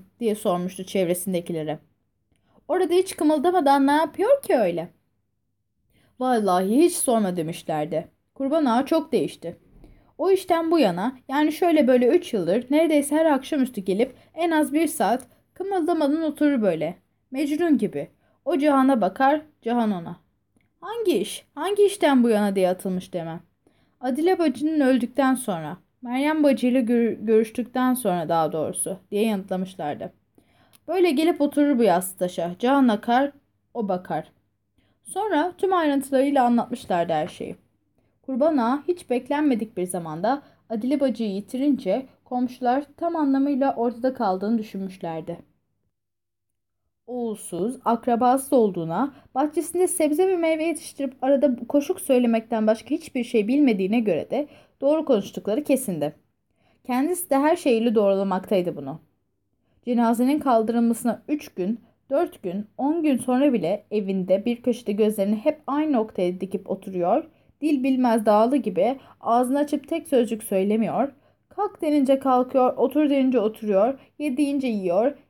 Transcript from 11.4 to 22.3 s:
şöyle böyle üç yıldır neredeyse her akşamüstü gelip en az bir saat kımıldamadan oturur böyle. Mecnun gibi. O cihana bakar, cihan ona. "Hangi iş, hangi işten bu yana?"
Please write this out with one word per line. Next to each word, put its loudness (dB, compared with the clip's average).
şöyle 2
böyle 4
üç 2
yıldır 0
neredeyse 2
her 4
akşamüstü 0
gelip -2
en -2
az 2
bir 2
saat -2
kımıldamadan 0
oturur 0
böyle. -2
Mecnun 0
gibi. -4
O 0
cihana 4
bakar, 2
cihan -2
ona. -8
"Hangi -2
iş, -6
hangi 0
işten 4
bu 4
yana?" 2